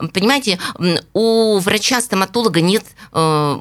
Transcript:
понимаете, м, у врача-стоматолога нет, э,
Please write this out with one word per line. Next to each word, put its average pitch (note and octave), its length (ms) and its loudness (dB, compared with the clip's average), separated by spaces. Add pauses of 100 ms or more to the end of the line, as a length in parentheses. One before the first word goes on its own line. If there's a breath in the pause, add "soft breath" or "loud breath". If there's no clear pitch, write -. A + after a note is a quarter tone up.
(120)
понимаете, G#3 460 0 (220 loud breath)
м, E3+ 180 0 (140)
у A3+ 480 2
врача-стоматолога G#3 1000 0
нет, F#3+ 240 2 (280 loud breath)
э, D3+ 480 0